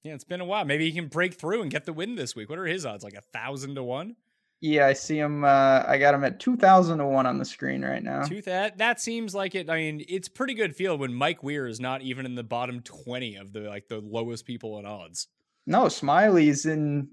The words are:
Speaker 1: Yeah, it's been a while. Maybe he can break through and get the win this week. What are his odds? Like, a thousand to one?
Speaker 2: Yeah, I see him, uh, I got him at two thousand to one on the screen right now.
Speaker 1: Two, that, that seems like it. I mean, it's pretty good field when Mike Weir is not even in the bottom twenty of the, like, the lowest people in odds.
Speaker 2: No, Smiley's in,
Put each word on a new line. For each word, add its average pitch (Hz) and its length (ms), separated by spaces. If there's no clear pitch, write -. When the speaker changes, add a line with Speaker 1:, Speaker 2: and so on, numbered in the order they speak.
Speaker 1:
Yeah, 156 100
it's 139 120
been 180 180
a - 20
while. 190 220
Maybe 151 180
he 165 80
can 165 160
break 170 240
through 214 300
and 143 80
get 147 160
the 165 80
win 202 200
this 135 220
week. 107 140
What 160 80
are 190 80
his 170 180
odds? 104 180
Like, 101 120
a 98 80
thousand 135 540
to 131 60
one? 147 340
Speaker 2:
Yeah, 147 200
I 135 80
see 156 220
him, 147 280
uh, 135 420
I 135 100
got 143 160
him 139 120
at - 160
two 254 160
thousand 185 420
to 147 80
one 135 180
on 127 140
the 131 60
screen 135 400
right 135 180
now. 139 220
Speaker 1:
Two, 185 180
that, 190 360
that 226 220
seems 226 320
like 196 220
it. 165 160
I 165 60
mean, 156 320
it's 185 200
pretty 262 260
good 202 200
field 180 240
when 127 160
Mike 143 300
Weir 143 240
is 110 100
not 131 240
even 131 240
in 123 80
the 123 80
bottom 120 380
twenty 120 560
of 98 160
the, 107 80
like, 101 260
the 110 140
lowest 117 440
people 110 360
in 101 40
odds. 95 440
Speaker 2:
No, 208 220
Smiley's 156 760
in, 147 460